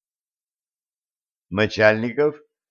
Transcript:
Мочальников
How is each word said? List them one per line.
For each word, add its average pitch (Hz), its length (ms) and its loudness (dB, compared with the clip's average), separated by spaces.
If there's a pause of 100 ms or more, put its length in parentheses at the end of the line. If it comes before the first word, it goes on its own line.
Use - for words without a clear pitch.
(1500)
Мочальников 110 840 0 (340)